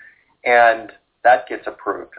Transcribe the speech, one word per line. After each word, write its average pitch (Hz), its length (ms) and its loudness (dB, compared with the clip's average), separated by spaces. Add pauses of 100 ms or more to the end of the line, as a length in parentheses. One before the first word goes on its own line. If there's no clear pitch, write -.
(460)
And 117 480 0 (320)
that 123 220 2
gets - 200 -14
approved. 92 520 -12